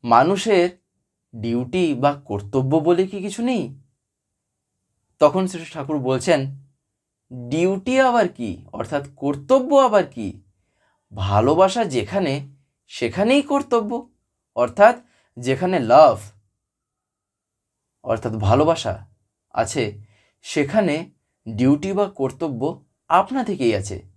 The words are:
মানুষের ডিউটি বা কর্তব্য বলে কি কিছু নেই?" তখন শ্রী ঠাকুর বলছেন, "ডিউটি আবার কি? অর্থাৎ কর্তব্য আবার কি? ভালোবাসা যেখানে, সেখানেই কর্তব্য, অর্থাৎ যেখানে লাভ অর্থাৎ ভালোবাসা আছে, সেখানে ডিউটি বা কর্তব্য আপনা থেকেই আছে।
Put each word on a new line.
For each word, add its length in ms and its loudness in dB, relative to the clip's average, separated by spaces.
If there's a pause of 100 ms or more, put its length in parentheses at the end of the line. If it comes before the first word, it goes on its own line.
মানুষের 600 4 (680)
ডিউটি 500 -2 (100)
বা 180 2 (180)
কর্তব্য 460 -2
বলে 300 2
কি 140 -10
কিছু 220 -10
নেই?" 200 -2 (1600)
তখন 260 4
শ্রী 260 -10
ঠাকুর 260 -6
বলছেন, 420 0 (1080)
"ডিউটি 500 -2
আবার 280 2
কি? 220 -8 (220)
অর্থাৎ 320 -6 (120)
কর্তব্য 600 0
আবার 280 4 (100)
কি? 140 -8 (840)
ভালোবাসা 720 2
যেখানে, 480 -4 (580)
সেখানেই 520 0
কর্তব্য, 480 -2 (680)
অর্থাৎ 400 4 (400)
যেখানে 400 -2 (160)
লাভ 240 8 (1900)
অর্থাৎ 280 -4
ভালোবাসা 640 0 (600)
আছে, 300 -2 (600)
সেখানে 500 0 (520)
ডিউটি 460 0
বা 140 0 (140)
কর্তব্য 400 -4 (500)
আপনা 340 0
থেকেই 300 0
আছে। 240 -6 (180)